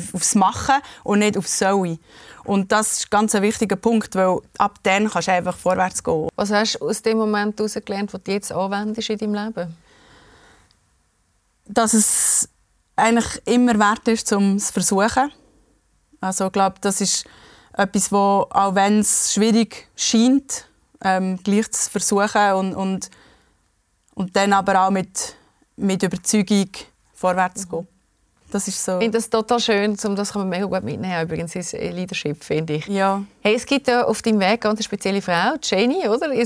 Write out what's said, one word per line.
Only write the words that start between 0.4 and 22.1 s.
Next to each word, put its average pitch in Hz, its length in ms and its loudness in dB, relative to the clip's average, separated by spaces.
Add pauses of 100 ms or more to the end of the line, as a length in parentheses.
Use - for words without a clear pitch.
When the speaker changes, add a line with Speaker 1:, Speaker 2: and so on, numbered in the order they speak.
Speaker 1:
und 202 180 2
nicht 208 180 2
aufs - 200 -2
Soll. 190 380 0 (480)
Und 196 280 0
das 220 260 2
ist - 120 -8
ganz 233 240 2
ein 208 80 2
wichtiger 208 340 0
Punkt, 226 400 0
weil 185 220 2 (200)
ab 202 240 0
dann 202 260 2
kannst 175 200 -4
du 196 40 2
einfach 180 240 -2
vorwärts 185 480 -2
gehen. 165 320 -2
Speaker 2:
Was 202 140 -2
hast 208 280 0
du 147 120 -6
aus 208 100 -4
dem 226 160 0
Moment 208 420 -2
herausgelernt, 208 540 -6
was 190 100 -12
du 196 100 -6
jetzt 202 200 -6
anwendest 202 560 -4
in 214 100 -4
deinem 208 160 -4 (120)
Leben? 175 300 -8 (1900)
Speaker 1:
Dass 226 280 2
es - 540 2 (480)
eigentlich 226 500 2
immer 240 320 4
wert 208 300 2
ist, 226 240 0
um 202 240 4
es 202 120 -4
zu - 60 -6
versuchen. 214 560 2 (880)
Also 190 260 -2
ich 190 60 -4
glaube, 190 280 2
das 196 200 -2
ist - 240 -2 (520)
etwas, 202 360 0
wo, 196 380 4
auch 196 240 2
wenn 202 260 4
es - 320 0
schwierig 220 640 0
scheint, 254 720 2 (360)
ähm, 190 400 0
gleich 202 280 0
zu - 200 -4
versuchen 208 640 2